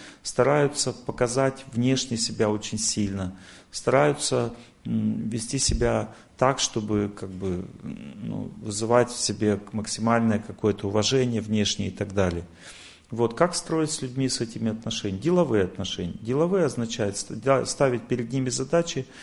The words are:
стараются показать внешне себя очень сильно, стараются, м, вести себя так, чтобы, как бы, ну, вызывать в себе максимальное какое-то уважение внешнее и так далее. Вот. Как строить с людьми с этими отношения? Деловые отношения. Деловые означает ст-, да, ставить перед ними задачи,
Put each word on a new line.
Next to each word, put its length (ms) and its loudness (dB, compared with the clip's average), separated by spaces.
стараются 680 2
показать 800 0
внешне 440 2
себя 320 0
очень 300 -2
сильно, 580 -2
стараются, 840 2
м, 440 0
вести 300 -4
себя 560 2
так, 220 4
чтобы, 540 0
как 160 -12
бы, 360 -4
ну, 800 -10
вызывать 500 2
в 80 -8
себе 420 0
максимальное 640 2
какое-то 500 -2
уважение 520 2
внешнее 480 0
и 40 -4
так 220 -6
далее. 300 2
Вот. 240 2
Как 200 4
строить 360 0
с 100 -6
людьми 280 0
с 120 -2
этими 300 -2
отношения? 480 -4
Деловые 460 4
отношения. 580 -4
Деловые 420 2
означает 540 -2
ст-, 160 -8
да, 320 2
ставить 420 0
перед 240 -2
ними 160 0
задачи, 580 0